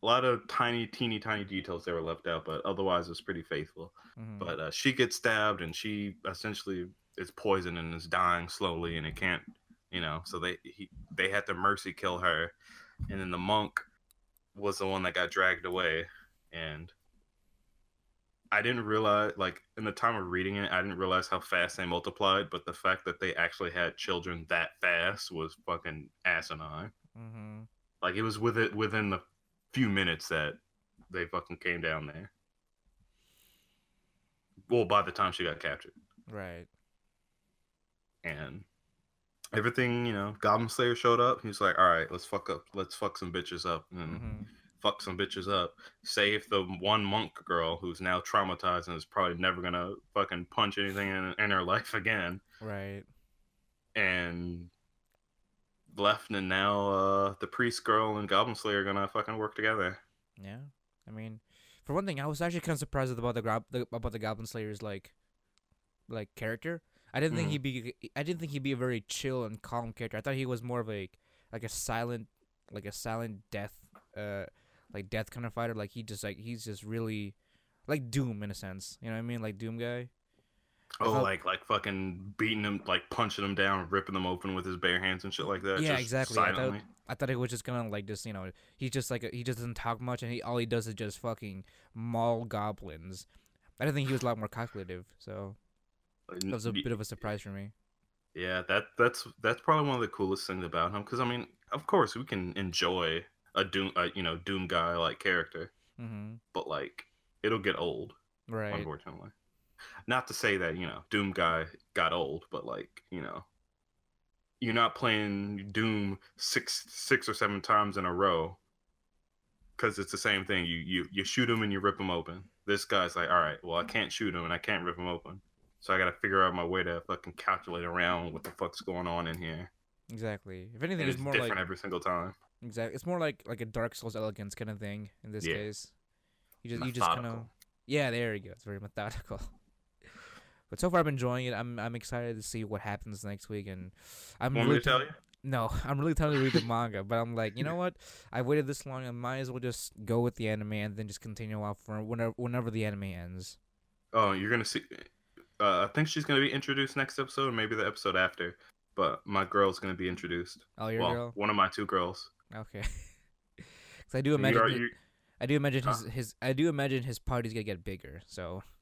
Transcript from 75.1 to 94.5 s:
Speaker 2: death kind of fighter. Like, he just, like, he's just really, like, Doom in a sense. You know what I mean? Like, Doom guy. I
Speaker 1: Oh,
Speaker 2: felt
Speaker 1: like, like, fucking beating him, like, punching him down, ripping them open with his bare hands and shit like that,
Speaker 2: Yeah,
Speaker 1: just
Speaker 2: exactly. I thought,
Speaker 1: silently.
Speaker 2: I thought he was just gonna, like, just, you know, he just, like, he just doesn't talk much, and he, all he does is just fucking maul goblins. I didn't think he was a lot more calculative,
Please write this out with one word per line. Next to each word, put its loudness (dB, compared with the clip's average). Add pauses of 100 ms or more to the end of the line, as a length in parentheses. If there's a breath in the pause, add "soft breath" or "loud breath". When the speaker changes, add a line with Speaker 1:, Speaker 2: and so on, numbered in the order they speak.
Speaker 2:
death -4
kind -8
of -6
fighter. -2
Like, -6
he -10
just, -10
like, -6
he's -10
just -10
really, -4 (520)
like, -2
Doom 0
in -6
a -6
sense. -12
You -10
know -4
what -4
I -6
mean? -4
Like, -6
Doom -6
guy. -4 (920)
I 4
Speaker 1:
Oh, 6
Speaker 2:
felt 6
Speaker 1:
like, 0
like, 0
fucking -2
beating 2
him, 0
like, 0
punching 0
him 2
down, 4
ripping 0
them 0
open -2
with -2
his -4
bare 4
hands -2
and -6
shit -4
like -2
that, 2
Speaker 2:
Yeah, 2
Speaker 1:
just 0
Speaker 2:
exactly. 0
I 6
thought, 2
Speaker 1:
silently. -2 (260)
Speaker 2:
I -6
thought -4
he 0
was -2
just -6
gonna, -4
like, -6
just, -8
you -10
know, -8 (260 soft breath)
he -4
just, -2
like, -2 (100)
he -8
just -4
doesn't -8
talk -4
much, -4
and -6
he, -4
all -2
he 2
does 0
is -6
just -6
fucking -6 (300 soft breath)
maul 0
goblins. -6 (540 soft breath)
I 0
didn't 2
think 0
he 0
was 0
a 0
lot 2
more -4
calculative, -8 (120)